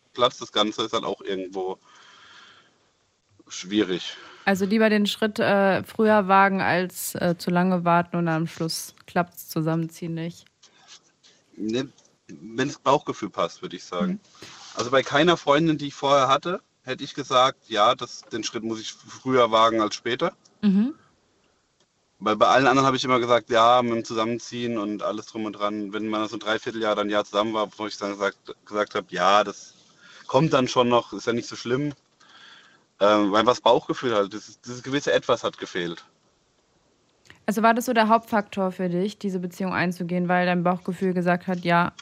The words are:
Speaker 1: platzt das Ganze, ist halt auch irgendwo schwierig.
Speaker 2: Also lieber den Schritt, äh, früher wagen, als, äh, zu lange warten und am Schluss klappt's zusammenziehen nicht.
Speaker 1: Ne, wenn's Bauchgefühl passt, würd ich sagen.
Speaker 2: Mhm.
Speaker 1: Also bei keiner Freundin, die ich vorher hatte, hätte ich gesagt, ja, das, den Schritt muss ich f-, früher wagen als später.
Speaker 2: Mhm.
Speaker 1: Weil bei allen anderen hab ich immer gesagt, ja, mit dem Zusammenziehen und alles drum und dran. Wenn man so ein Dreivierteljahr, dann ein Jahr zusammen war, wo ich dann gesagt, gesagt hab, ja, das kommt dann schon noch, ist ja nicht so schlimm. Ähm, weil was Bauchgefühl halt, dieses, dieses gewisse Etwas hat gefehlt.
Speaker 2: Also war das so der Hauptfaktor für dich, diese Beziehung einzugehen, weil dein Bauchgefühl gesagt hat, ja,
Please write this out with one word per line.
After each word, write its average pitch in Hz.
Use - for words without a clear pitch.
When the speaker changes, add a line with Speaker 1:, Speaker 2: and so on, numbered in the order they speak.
Speaker 1:
platzt 123
das -
Ganze, 107
ist 110
halt 113
auch 98
irgendwo 95
schwierig. 98
Speaker 2:
Also 196
lieber 220
den 208
Schritt, 214
äh, 196
früher 214
wagen, 196
als, 175
äh, 175
zu -
lange 180
warten 175
und 170
am 160
Schluss -
klappt's -
zusammenziehen 165
nicht. 165
Speaker 1:
Ne, 110
wenn's 113
Bauchgefühl 135
passt, -
würd 90
ich 87
sagen. 90
Speaker 2:
Mhm. 104
Speaker 1:
Also 120
bei 135
keiner 156
Freundin, 151
die 143
ich 135
vorher 139
hatte, 175
hätte 131
ich 139
gesagt, 131
ja, 110
das, 127
den 110
Schritt 110
muss 113
ich 107
f-, -
früher 127
wagen 113
als 107
später. 127
Speaker 2:
Mhm. 208
Speaker 1:
Weil 107
bei 113
allen 123
anderen 135
hab 135
ich 127
immer 127
gesagt, 120
ja, 120
mit 120
dem 117
Zusammenziehen 117
und 104
alles 101
drum 110
und 104
dran. 104
Wenn 107
man 107
so 104
ein 101
Dreivierteljahr, 110
dann 104
ein -
Jahr 104
zusammen 104
war, 107
wo 110
ich 104
dann 101
gesagt, 98
gesagt 104
hab, 98
ja, 95
das -
kommt 156
dann 127
schon 123
noch, 120
ist 98
ja 120
nicht 117
so 117
schlimm. 135
Ähm, 104
weil 110
was 123
Bauchgefühl 135
halt, 101
dieses, 107
dieses 123
gewisse 139
Etwas 135
hat 104
gefehlt. 85
Speaker 2:
Also 220
war 226
das 240
so 254
der 220
Hauptfaktor 208
für 185
dich, 180
diese 190
Beziehung 180
einzugehen, 175
weil 180
dein 180
Bauchgefühl 180
gesagt 175
hat, 180
ja, 170